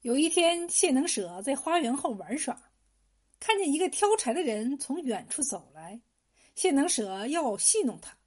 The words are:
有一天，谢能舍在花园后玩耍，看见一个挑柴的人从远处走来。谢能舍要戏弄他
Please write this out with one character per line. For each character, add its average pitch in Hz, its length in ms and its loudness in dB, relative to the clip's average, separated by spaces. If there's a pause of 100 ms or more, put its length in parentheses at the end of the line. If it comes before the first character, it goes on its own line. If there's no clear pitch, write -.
有 247 80 2
一 311 100 4
天， 339 400 2
谢 349 220 2
能 277 180 4
舍 180 360 -4
在 269 120 0
花 330 220 0
园 254 180 0
后 294 180 -2
玩 190 220 -6
耍， - 360 -6 (680)
看 - 200 0
见 349 120 2
一 285 60 2
个 359 120 2
挑 415 280 2
柴 233 160 0
的 330 80 0
人 240 340 -2
从 269 280 -6
远 226 260 -4
处 - 140 -4
走 - 320 -8
来。 175 260 -16 (540)
谢 370 160 2
能 285 180 4
舍 202 380 -2
要 285 320 0
戏 - 240 4
弄 202 180 -2
他 - 260 -20